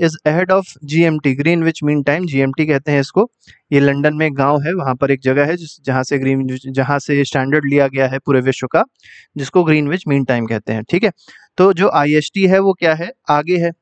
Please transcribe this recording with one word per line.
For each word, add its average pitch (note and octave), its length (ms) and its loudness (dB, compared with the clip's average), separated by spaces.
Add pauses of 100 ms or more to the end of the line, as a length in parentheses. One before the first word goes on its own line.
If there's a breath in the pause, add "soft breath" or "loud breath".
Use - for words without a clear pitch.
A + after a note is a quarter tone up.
is D#3+ 80 2 (160)
ahead F3+ 240 0
of F#3+ 120 2 (200)
जीएमटी, D3+ 520 0
ग्रीनविच D#3+ 480 -2
मीन D3 200 0
टाइम, D#3+ 220 -2
जीएमटी C3+ 400 0
कहते D3 260 -2
हैं C#3+ 80 2
इसको। G3 320 0 (400 soft breath)
ये C#3 80 4
लंदन C#3 340 2
में D3+ 240 -2
गांव C#3+ 240 2
है, D#3 120 -2
वहाँ C3+ 220 -4
पर C3+ 160 0
एक C3 100 -2
जगह C3+ 240 2
है E3+ 120 -2
जिस, E3 280 -16
जहाँ C3 180 0
से C#3 160 -4
ग्रीन, C3 380 -2 (100)
जहाँ C3+ 320 -2
से C#3+ 240 -2
स्टैंडर्ड C#3 420 -2
लिया C#3 220 2
गया C3+ 200 -2
है C3 120 -6
पूरे C3+ 220 0
विश्व C3 260 -2
का, F3+ 160 2 (540 loud breath)
जिसको D3 260 0
ग्रीनविच D#3 440 0
मीन C#3 160 2
टाइम A#2+ 220 -2
कहते A2 280 -4
हैं, A2+ 100 -4
ठीक G3 200 -2
है। G3+ 80 0 (460 soft breath)
तो F#3+ 160 6
जो F#3 160 0
आईएसटी D#3 580 0
है F#3+ 120 4
वो G3 140 2
क्या E3 200 0
है, E3+ 180 -8 (180)
आगे D#3 280 0
है, E3+ 140 -2 (100)